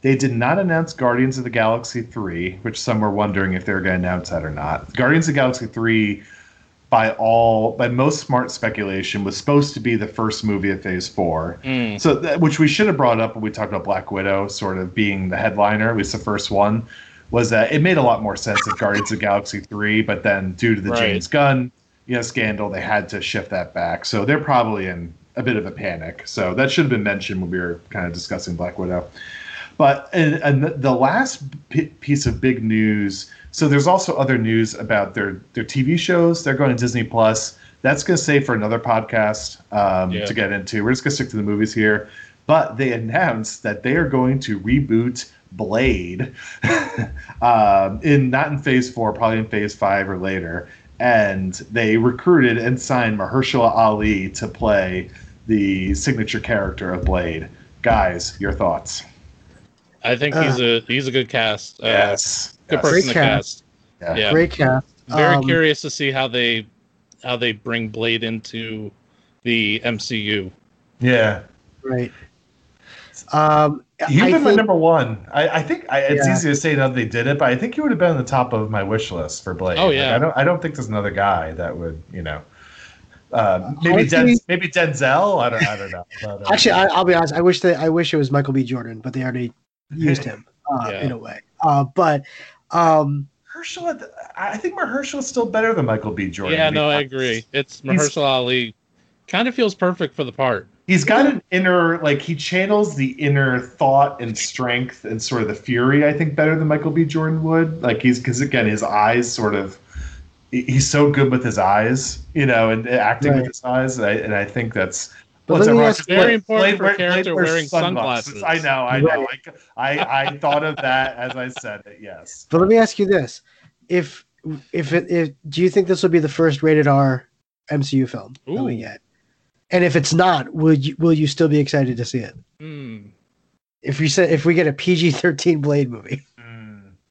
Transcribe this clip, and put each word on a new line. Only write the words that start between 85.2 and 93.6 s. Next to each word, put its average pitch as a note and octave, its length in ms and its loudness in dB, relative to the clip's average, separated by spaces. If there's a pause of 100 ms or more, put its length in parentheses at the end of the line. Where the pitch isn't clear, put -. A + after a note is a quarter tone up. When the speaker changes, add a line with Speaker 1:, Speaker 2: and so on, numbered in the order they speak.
Speaker 1:
I A#2+ 80 2
don't, A2+ 160 -2
I G#2+ 120 -4
don't G2 140 -10
know. F2+ 140 -12 (160)
But, G#2 200 -10
uh, G#2 120 0
Speaker 3:
Actually, A3 200 4
I, F#3 140 4
I'll F3+ 180 2
be F3 80 4
honest. E3 200 2
I D#3+ 80 0
wish F3 200 4
that, F3 180 2
I D#3+ 100 2
wish E3 240 0
it D#3+ 40 2
was C3+ 140 2
Michael C#3 220 0
B. C3 100 2
Jordan, A#2 360 -8
but C3 140 -10
they C3+ 100 -4
already B2 300 -6 (420)
used D3+ 280 0
him, G#2 220 -12 (260)
uh, A#2+ 200 -4
Speaker 2:
Yeah. G2+ 140 -6
Speaker 3:
in C3 60 -2
a A#2 60 -8
way. A2 220 -16 (240)
Uh, C#3+ 220 4 (100)
but, D#3 260 2 (500)
um, D3+ 560 4 (180)
Speaker 1:
Herschel, E4+ 520 -8 (380)